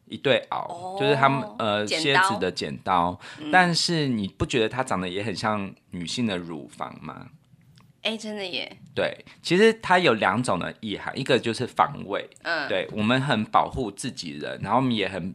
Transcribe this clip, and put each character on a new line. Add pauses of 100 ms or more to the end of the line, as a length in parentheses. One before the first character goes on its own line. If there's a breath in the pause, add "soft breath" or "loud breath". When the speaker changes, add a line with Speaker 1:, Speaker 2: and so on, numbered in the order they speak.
Speaker 1:
一
对
螯，
Speaker 2:
哦，
Speaker 1:
就
是
他
们， (160)
呃，
Speaker 2:
剪
刀。
Speaker 1:
蝎
子
的
剪
刀。 (220 loud breath)
Speaker 2:
嗯。
Speaker 1:
但
是
你
不
觉
得
它
长
得
也
很
像 (220)
女
性
的
乳
房
吗？ (760)
Speaker 2:
哎，
真
的
耶。 (240)
Speaker 1:
对， (180 loud breath)
其
实 (100)
它
有
两
种
的
意
涵，
一
个
就
是
防
卫， (140)
Speaker 2:
嗯。
Speaker 1:
对，
我
们
很
保
护
自
己
人，
然
后
我
们
也
很